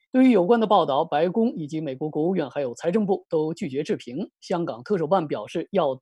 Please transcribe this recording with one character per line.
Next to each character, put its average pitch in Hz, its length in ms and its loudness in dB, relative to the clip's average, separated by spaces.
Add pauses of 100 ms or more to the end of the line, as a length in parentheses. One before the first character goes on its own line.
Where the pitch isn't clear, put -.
(120)
对 262 100 4
于 262 80 8
有 185 160 6
关 233 140 4
的 220 40 2
报 190 220 4
道， 143 180 2
白 165 240 0
宫 226 280 0
以 156 100 -6
及 156 140 -6
美 139 160 -6
国 151 120 -6
国 151 140 -4
务 185 140 0
院 151 120 -4
还 143 120 -8
有 127 120 -4
财 160 160 -6
政 208 160 2
部 185 240 -2
都 156 240 -2
拒 156 160 -8
绝 135 140 -4
置 160 140 -2
评。 131 340 -8 (100)
香 170 240 -4
港 120 200 -8
特 208 120 -2
首 160 120 -2
办 175 180 2
表 120 180 -6
示 165 280 -6
要 160 300 2